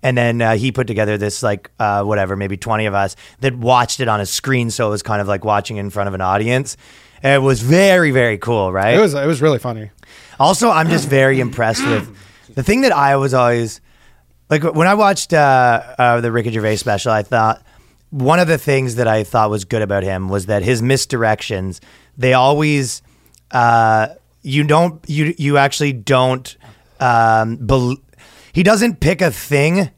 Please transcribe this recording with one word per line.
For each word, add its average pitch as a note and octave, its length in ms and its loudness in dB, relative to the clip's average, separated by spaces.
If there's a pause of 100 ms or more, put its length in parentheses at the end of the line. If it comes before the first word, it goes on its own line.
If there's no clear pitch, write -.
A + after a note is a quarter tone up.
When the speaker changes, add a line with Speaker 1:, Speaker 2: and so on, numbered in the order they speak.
Speaker 1:
And B2+ 160 0
then, A#2 240 0
uh, A2+ 140 2
he B2 140 -2
put B2 160 -4
together G#2+ 300 -2
this, G2+ 260 -4
like, G#2 280 -4 (100)
uh, G2+ 240 0
whatever, G2 320 -2
maybe G2 220 -6
twenty A2 260 -4
of G2+ 100 -2
us G2 220 -2 (240)
that B2+ 160 -2
watched A#2+ 420 0
it B2+ 80 -4
on G#2+ 140 0
a G2 60 -4
screen. B2 440 -4
So A2+ 180 -4
it - 20 -2
was G#2 120 -4
kind G#2 200 -4
of G2 60 -4
like G2+ 180 -4
watching G#2 320 -2
in G2+ 100 -8
front G2+ 200 -4
of G2 60 -8
an F#2+ 60 -6
audience. A2 560 -2 (480)
It C#3 160 2
was C3 220 0
very, F3 480 4
very A#2+ 260 2
cool, G2+ 340 -2
right? G2 260 0
Speaker 2:
It G3+ 40 4
was, F#3 140 2
it C#3+ 120 -4
was D3+ 140 -2
really D3 180 0
funny. A2 320 -10 (480)
Speaker 1:
Also, F#3 320 2
I'm D#3+ 200 2
just D3 180 -2
very C3+ 320 2
impressed A2+ 460 -2
with A2 280 -4 (400)
the C3 80 -6
thing A3+ 200 2
that B3 100 4
I C#3 240 2
was C3+ 160 0
always, A#2+ 480 0 (680)
like, D3+ 140 0
when D#3+ 240 2
I G3 80 4
watched, G3+ 380 0
uh, C3 500 4 (160)
uh, A#2+ 220 2
the A#2 100 -2
Ricky A#2 220 -2
Gervais A2 240 -2
special, G#2+ 340 -4
I G#2+ 140 0
thought A2+ 360 0 (500)
one C#3+ 280 2
of F3+ 80 2
the D#3+ 120 0
things C3 360 -2
that A#2 140 0
I A2 160 0
thought A2 260 0
was G#2 140 -4
good A2 180 -4
about G2 220 -2
him F#2+ 240 -4
was F#2+ 180 -4
that G#2 160 -2
his A#2 200 -2
misdirections, A2 1000 -2 (360)
they B2+ 160 0
always, C#3+ 680 0 (480)
uh, A2+ 560 2 (360)
you C#3 200 -2
don't, D#3 460 2
you, D3 280 -2
you C#3+ 200 -2
actually C#3 380 0
don't, B2+ 640 0 (440)
um, A2+ 560 2
bel-, B2+ 400 0 (560)
he F#3 100 0
doesn't G#3 380 2
pick E3+ 200 0
a E3 120 2
thing D3+ 640 -2